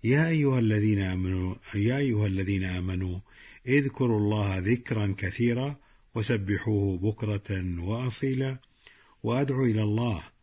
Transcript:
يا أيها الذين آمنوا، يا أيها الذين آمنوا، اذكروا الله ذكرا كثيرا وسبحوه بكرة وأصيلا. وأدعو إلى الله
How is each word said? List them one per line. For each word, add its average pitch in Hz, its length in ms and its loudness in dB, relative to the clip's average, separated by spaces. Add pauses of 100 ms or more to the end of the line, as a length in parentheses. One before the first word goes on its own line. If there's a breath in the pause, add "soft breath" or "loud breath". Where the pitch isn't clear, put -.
يا 143 240 4
أيها 143 300 2
الذين 107 420 4
آمنوا، 92 540 -2 (200)
يا 107 220 2
أيها 117 300 0
الذين 95 380 0
آمنوا، 92 540 -4 (480 loud breath)
اذكروا 131 520 2
الله 104 400 0
ذكرا 104 600 0
كثيرا 120 580 -2 (380 soft breath)
وسبحوه 101 840 0
بكرة 98 800 -2
وأصيلا. 127 800 -4 (640 soft breath)
وأدعو 131 420 0
إلى 110 180 4
الله 107 400 0 (200)